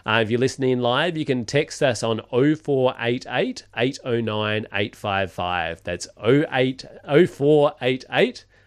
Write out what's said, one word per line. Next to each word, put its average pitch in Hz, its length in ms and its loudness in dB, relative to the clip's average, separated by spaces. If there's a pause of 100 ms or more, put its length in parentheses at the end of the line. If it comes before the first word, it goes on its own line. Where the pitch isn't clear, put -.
uh, 110 180 2
if 104 60 -4
you're 117 100 0
listening 127 400 0
live, 143 380 0
you 151 80 -4
can 127 200 -2
text - 380 -2
us 123 200 0
on 113 180 0 (100)
oh 143 240 2
four 135 440 0
eight 120 300 -4
eight, 196 360 -4 (120)
eight 131 260 -2
oh 117 180 -2
nine, 107 520 -2
eight 101 220 -4
five 98 360 -2
five. 87 520 -4
That's 90 240 -8 (100)
oh 139 340 2
eight, 131 340 -2 (200)
oh 160 200 4
four 147 560 2
eight 131 300 -2
eight, 185 340 0 (220)